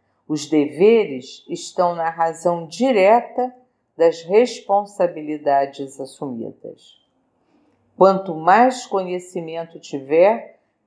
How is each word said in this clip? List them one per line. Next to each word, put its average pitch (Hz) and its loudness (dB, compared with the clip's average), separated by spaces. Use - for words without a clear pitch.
os 151 -6
deveres 156 0
estão 175 -4
na 165 -4
razão 165 -4
direta 233 0
das 165 2
responsabilidades 156 -2
assumidas. - -14
Quanto 190 2
mais 202 2
conhecimento 175 -8
tiver, 160 0